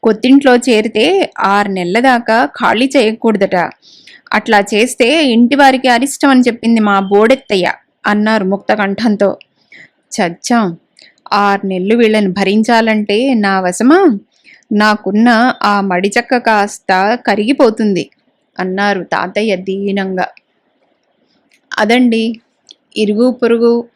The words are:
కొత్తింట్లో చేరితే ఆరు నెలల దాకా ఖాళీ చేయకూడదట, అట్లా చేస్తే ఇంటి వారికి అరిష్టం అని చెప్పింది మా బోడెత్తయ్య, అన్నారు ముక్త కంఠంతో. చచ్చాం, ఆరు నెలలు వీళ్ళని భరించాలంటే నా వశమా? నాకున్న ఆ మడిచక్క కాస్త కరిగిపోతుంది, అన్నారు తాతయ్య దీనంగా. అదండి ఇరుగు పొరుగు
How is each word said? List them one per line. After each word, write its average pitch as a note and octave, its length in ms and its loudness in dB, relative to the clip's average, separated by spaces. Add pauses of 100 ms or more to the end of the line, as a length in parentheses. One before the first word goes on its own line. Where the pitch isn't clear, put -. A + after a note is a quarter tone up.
కొత్తింట్లో B3 520 4
చేరితే A#3+ 840 0
ఆరు G3+ 320 0
నెలల F#3 280 -2
దాకా A#3+ 460 2
ఖాళీ A#3+ 520 -2
చేయకూడదట, G#3+ 580 0 (800)
అట్లా G#3+ 260 2
చేస్తే A#3+ 680 0
ఇంటి A#3+ 300 2
వారికి C4 320 2
అరిష్టం B3+ 420 0
అని B3+ 120 4
చెప్పింది A#3 380 0
మా G3+ 200 0
బోడెత్తయ్య, G3+ 720 0 (360)
అన్నారు G#3 380 0
ముక్త G3 280 -2
కంఠంతో. G3+ 640 -2 (640)
చచ్చాం, F#3 760 -4 (560)
ఆరు G3+ 340 0
నెలలు F#3+ 300 -2
వీళ్ళని G#3+ 300 2
భరించాలంటే G#3+ 1040 0
నా G3 280 0
వశమా? B3 580 2 (520)
నాకున్న G#3+ 840 2 (100)
ఆ G3+ 180 0
మడిచక్క G3+ 560 -2
కాస్త G#3 800 0 (100)
కరిగిపోతుంది, G#3+ 840 0 (500)
అన్నారు F#3+ 440 -4
తాతయ్య G#3 520 -4
దీనంగా. F#3+ 720 -4 (1500)
అదండి A3+ 560 0 (640)
ఇరుగు G#3+ 340 0
పొరుగు A#3 520 0 (120)